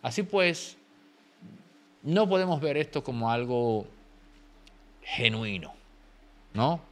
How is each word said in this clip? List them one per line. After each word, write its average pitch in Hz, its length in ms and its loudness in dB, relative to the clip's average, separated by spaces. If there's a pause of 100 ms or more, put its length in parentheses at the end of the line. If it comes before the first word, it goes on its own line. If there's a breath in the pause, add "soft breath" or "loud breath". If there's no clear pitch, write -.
Así 127 200 -2
pues, 180 560 0 (1200)
no 185 260 2
podemos 185 320 2
ver 147 180 0
esto 147 260 -2
como 117 260 -2
algo 120 560 0 (1160)
genuino, 110 720 -2 (800)
¿no? 143 260 2 (120)